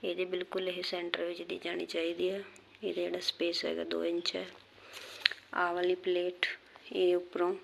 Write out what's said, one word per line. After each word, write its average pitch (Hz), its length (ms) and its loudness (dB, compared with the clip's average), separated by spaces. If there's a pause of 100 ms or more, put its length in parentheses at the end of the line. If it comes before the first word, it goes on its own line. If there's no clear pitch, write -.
ਇਹਦੇ 185 220 0
ਬਿਲਕੁਲ 180 440 -2
ਇਹ 180 140 -2
ਸੈਂਟਰ 175 420 2
ਵਿੱਚ 175 180 -4
ਦੀ 175 220 -4
ਜਾਣੀ 175 220 -2
ਚਾਹੀਦੀ 170 440 0
ਹੈ। 196 120 -2 (400)
ਇਹਦਾ 180 200 0
ਜਿਹੜਾ 175 180 0
ਸਪੇਸ - 440 0
ਹੈਗਾ, 165 200 0
ਦੋ 165 200 0
ਇੰਚ 170 320 0
ਹੈ। 185 100 -2 (1080)
ਆਹ 175 200 2
ਵਾਲੀ 180 200 4
ਪਲੇਟ 180 520 0 (460)
ਇਹ 180 240 6
ਉੱਪਰੋਂ 175 460 0